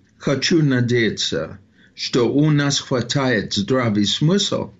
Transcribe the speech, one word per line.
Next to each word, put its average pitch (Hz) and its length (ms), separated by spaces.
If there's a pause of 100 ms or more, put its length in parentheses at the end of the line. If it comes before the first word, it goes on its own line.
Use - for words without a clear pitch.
(180)
хочу 156 440
надеяться, 117 960 (360)
что 120 380
у 147 180
нас 143 300
хватает 123 720
здравый 104 540
смысл - 720